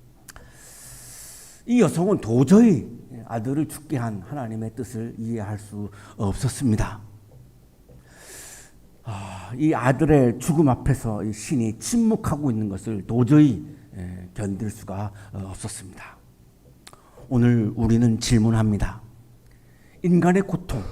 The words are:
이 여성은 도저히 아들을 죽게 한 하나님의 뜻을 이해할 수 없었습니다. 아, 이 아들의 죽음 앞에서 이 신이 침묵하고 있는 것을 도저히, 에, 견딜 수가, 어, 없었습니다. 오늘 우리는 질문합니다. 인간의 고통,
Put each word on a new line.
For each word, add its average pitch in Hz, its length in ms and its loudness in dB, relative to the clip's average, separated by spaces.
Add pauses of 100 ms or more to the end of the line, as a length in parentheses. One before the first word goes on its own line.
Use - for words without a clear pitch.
(1700)
이 240 140 4
여성은 175 400 2
도저히 139 640 6 (380)
아들을 131 420 -4
죽게 - 300 -8
한 110 240 -6
하나님의 110 540 -10
뜻을 113 420 -10
이해할 110 400 -6
수 104 320 -12 (280)
없었습니다. 107 840 -2 (2000)
아, 98 540 -14
이 151 160 2
아들의 127 680 4
죽음 151 300 2
앞에서 117 540 -2
이 107 100 -4
신이 113 460 -4
침묵하고 214 720 0
있는 107 180 -2
것을 98 380 -8
도저히, 123 580 4 (300)
에, 90 380 -12
견딜 101 360 -6
수가, 101 420 -10 (200)
어, 98 140 -12
없었습니다. - 680 -16 (1120)
오늘 120 480 2
우리는 113 440 2
질문합니다. 110 840 2 (1040)
인간의 180 400 4
고통, - 360 -6 (120)